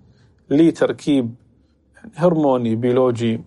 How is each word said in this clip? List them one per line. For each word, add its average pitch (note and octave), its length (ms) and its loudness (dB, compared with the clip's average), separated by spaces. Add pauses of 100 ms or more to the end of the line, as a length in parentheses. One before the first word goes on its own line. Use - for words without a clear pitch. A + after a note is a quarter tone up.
(500)
لي D#3 220 4
تركيب B2 640 -2 (800)
هرموني C#3 600 0
بيولوجي A#2+ 720 0